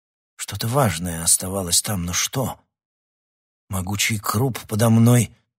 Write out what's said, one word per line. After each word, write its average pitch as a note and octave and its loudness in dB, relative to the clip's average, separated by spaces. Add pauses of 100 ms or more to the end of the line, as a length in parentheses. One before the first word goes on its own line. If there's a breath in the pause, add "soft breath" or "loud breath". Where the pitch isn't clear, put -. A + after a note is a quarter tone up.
(380)
Что-то - -8
важное F2 0
оставалось F#2 -2
там, G2 -4
но F2 -6
что? - -4 (1080)
Могучий G2+ -4
круп A2 -2
подо A2+ 2
мной A2+ 6 (240 soft breath)